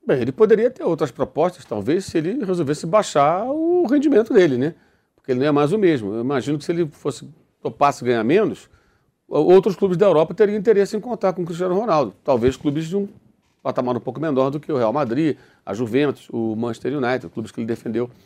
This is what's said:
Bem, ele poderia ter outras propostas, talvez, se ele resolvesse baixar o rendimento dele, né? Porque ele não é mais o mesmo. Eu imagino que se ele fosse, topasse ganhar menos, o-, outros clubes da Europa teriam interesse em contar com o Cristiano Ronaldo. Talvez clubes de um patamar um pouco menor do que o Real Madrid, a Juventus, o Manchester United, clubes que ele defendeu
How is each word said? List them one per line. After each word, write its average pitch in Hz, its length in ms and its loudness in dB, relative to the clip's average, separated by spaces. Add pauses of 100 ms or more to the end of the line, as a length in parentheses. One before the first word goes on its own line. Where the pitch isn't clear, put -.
Bem, 160 160 0
ele 120 100 -2
poderia 220 380 4
ter 262 140 -14
outras 160 280 -2
propostas, 147 540 -4
talvez, 117 400 -2
se - 120 -6
ele 190 260 -4
resolvesse 165 420 -4
baixar 170 600 2
o 330 400 0
rendimento 277 480 2
dele, 175 240 6
né? 147 180 -2 (400)
Porque - 160 -6
ele 127 80 0
não 131 80 2
é 151 40 2
mais 143 200 2
o 214 60 0
mesmo. 143 360 0
Eu 117 80 -4
imagino 135 360 -2
que 147 80 -10
se - 60 -6
ele 170 160 -2
fosse, 143 420 -10 (320)
topasse 143 420 0
ganhar 120 200 0
menos, 147 460 0 (580)
o-, - 100 -4
outros 180 380 4
clubes 185 220 0
da 190 80 4
Europa 165 280 4
teriam 208 240 2
interesse 202 380 2
em 214 40 -2
contar 190 340 -4
com 180 100 -6
o - 20 -6
Cristiano 180 300 -4
Ronaldo. 160 380 0 (100)
Talvez 127 320 2
clubes 156 320 -4
de 170 80 -6
um 202 120 -2 (540)
patamar 127 340 -2
um 120 40 -2
pouco 120 200 -10
menor 139 300 0
do 147 100 -6
que 147 120 -10
o 147 60 -2
Real 113 160 0
Madrid, 139 440 -2 (280)
a - 80 -6
Juventus, 127 580 -2
o 113 240 -4
Manchester 117 420 -6
United, 127 320 -4
clubes 113 220 -10
que - 80 -12
ele 113 80 -6
defendeu 117 420 -4 (160)